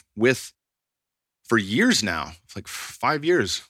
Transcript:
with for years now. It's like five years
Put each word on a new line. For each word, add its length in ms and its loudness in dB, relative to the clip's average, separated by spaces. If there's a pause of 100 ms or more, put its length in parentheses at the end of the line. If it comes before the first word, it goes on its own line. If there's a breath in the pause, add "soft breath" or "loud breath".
(160)
with 360 2 (920)
for 140 2
years 440 2
now. 300 -6 (120)
It's 120 -20
like 100 -12
five 580 -4
years 460 0